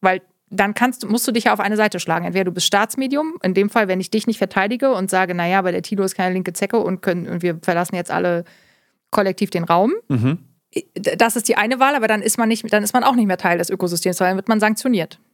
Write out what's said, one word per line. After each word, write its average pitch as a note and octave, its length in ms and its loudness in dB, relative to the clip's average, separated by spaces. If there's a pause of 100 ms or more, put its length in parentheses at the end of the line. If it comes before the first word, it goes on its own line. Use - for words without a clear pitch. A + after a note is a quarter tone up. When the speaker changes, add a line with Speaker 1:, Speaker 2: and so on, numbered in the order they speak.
Speaker 1:
Weil F#3 180 2 (300)
dann G3 240 0
kannst B3+ 280 0
du, G3+ 60 -8
musst A3 180 0
du B3 60 0
dich A3+ 120 0
ja A3 100 6
auf G3+ 60 -6
eine G3+ 160 0
Seite G#3 220 0
schlagen. E3+ 280 -2
Entweder F3+ 180 0
du F3+ 80 -2
bist F3 140 -2
Staatsmedium, C4 760 -2
in F#3 120 0
dem G3+ 160 2
Fall, G#3+ 180 2
wenn F#3 120 0
ich F#3 100 -6
dich G#3+ 160 0
nicht A3 120 -2
verteidige G#3+ 540 0
und F#3+ 160 -2
sage, F#3 260 0
"Na F3 140 -2
ja, F#3+ 120 2
aber F3+ 120 0
der F3+ 100 -2
Thilo G3 220 -2
ist F#3+ 100 -2
keine F#3 200 0
linke F#3 180 -4
Zecke G3+ 260 -2
und F#3 220 -2
können, F3 260 -2
und E3+ 160 -6
wir E3+ 200 -2
verlassen F3 320 -2
jetzt F3 160 -6
alle F3 340 -2 (680)
kollektiv F#3+ 400 0
den E3+ 140 -2
Raum." F3+ 300 2 (140)
Speaker 2:
Mhm. B2+ 300 0 (360)
Speaker 1:
D-, - 100 -4 (320)
das A3+ 200 2
ist A3+ 120 -4
die - 80 2
eine A#3 240 0
Wahl, C4+ 140 4
aber A#3+ 120 0
dann G#3+ 140 2
ist - 160 -2
man A3+ 120 2
nicht, A3+ 240 -2
dann G#3 100 4
ist G#3 100 -4
man B3 100 2
auch B3+ 120 4
nicht A#3+ 120 4
mehr F#3 120 0
Teil F3 200 2
des E3+ 120 -4
Ökosystems, F3+ 500 -2
weil F#3 80 4
dann F#3+ 80 0
wird F#3+ 120 -6
man A3 120 4
sanktioniert. G#3+ 580 0 (160)